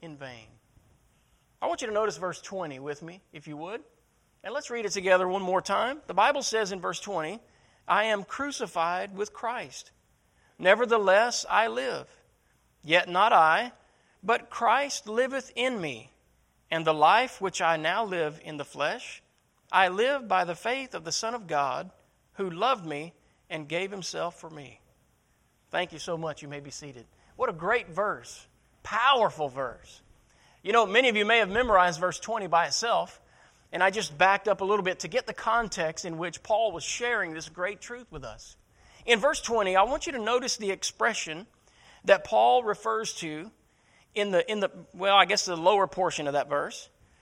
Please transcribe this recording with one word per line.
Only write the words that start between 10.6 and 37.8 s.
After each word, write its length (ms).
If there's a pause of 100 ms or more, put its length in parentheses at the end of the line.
I 200
live. 380 (760)
Yet 260
not 240
I, 400 (500)
but 280
Christ 580
liveth 480
in 240
me. 320 (580)
And 160
the 60
life 480
which 220
I 160
now 260
live 400
in 140
the 80
flesh, 560 (500)
I 160
live 400
by 160
the 100
faith 400
of 100
the 80
Son 200
of 140
God, 440 (440)
who 160
loved 340
me 300 (340)
and 180
gave 240
himself 480
for 120
me." 320 (880)
Thank 240
you 40
so 200
much. 240
You 60
may 120
be 100
seated. 360 (300)
What 120
a 60
great 340
verse. 580 (360)
Powerful 640
verse. 540 (600)
You 100
know, 140
many 240
of 60
you 100
may 140
have 100
memorized 500
verse 180
twenty 280
by 180
itself, 560 (500)
and 120
I 80
just 260
backed 320
up 140
a 20
little 180
bit 180
to 80
get 180
the 80
context 720
in 100
which 260
Paul 300
was 100
sharing 520
this 160
great 320